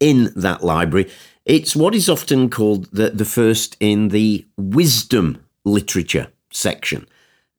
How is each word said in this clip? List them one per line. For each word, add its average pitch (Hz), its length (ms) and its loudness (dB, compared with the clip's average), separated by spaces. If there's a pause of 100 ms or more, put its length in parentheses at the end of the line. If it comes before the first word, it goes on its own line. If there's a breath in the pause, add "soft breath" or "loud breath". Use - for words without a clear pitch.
in 131 340 4
that 92 300 -4
library. 85 440 0 (360 loud breath)
It's 156 320 0
what 170 180 2
is 190 140 0
often 131 420 0
called 104 360 0
the, 104 240 -2
the 107 140 -2
first 110 540 -2
in 104 300 0
the 104 360 0 (120)
wisdom 101 880 0 (200)
literature 98 640 -2 (240)
section, - 560 -6 (520)